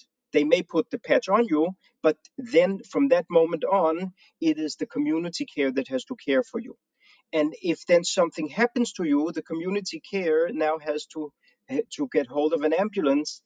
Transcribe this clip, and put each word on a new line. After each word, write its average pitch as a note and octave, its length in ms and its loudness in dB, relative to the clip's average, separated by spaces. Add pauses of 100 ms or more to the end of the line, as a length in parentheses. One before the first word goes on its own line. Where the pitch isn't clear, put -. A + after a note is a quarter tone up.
(320)
They D3 120 4
may E3+ 180 4
put - 280 -4
the C3 100 -6
patch C3+ 280 0
on A3 180 4
you, D#3+ 240 0 (340)
but - 120 2 (220)
then G3 500 2
from C#3 200 2
that F3 200 4
moment E3 360 2
on, E3+ 480 0 (280)
it D#3 180 2
is D#3 180 -6
the D4 100 -6
community D#3+ 580 -2
care C3+ 280 -2
that C3 160 -4
has C3 160 -4
to - 100 -10
care C#3 300 0
for - 160 -10
you. - 160 -14 (560)
And D3+ 200 0 (100)
if E3 240 -4
then F3 180 4
something - 420 -2
happens A3+ 460 -2
to F3+ 120 -4
you, D3+ 280 0
the D#3+ 100 -8
community F#3 680 -6
care E3+ 440 0
now D#3 260 -2
has D3+ 360 -6
to, D3+ 180 -10 (360)
uh, - 100 -4 (180)
to D#3 160 -4
get C#3+ 160 0
hold D3 240 0
of D3 100 0
an D#3 120 0
ambulance E3+ 720 0